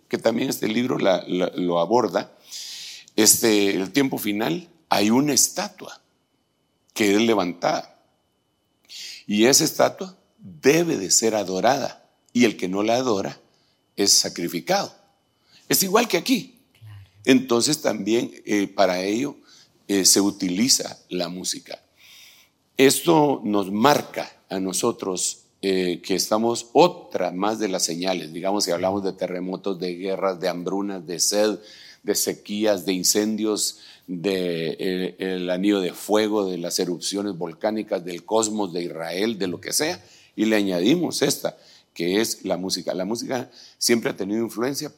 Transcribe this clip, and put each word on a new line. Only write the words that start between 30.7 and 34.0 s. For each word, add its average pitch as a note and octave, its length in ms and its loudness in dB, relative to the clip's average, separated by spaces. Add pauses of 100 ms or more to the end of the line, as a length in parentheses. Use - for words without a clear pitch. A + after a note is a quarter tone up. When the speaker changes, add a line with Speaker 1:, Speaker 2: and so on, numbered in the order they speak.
Speaker 1:
de E2 140 -8
sed, G#2 400 0 (420)
de G2+ 140 -2
sequías, G#2 720 -2
de G2 80 0
incendios, G#2 880 -2 (280)